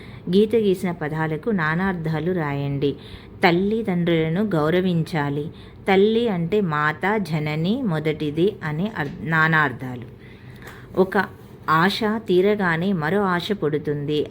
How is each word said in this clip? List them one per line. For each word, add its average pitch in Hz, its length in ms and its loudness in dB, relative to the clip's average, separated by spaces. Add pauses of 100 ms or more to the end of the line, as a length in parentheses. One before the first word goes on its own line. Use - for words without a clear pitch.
(280)
గీత 208 260 4
గీసిన 196 360 2
పదాలకు 156 600 -4
నానార్థాలు 165 840 0
రాయండి. 143 640 -2 (420)
తల్లిదండ్రులను 175 1040 2
గౌరవించాలి. 160 1080 0 (340)
తల్లి 226 440 4
అంటే 180 320 0
మాత, 156 560 0
జనని, 160 640 -2
మొదటిది 156 800 0
అని 160 360 -4
అర్-, 143 240 -6
నానార్థాలు. 151 840 0 (920)
ఒక 190 240 2 (460)
ఆశ 202 480 2
తీరగానే 190 760 2
మరో 175 300 0
ఆశ 180 300 0
పుడుతుంది. 147 800 -2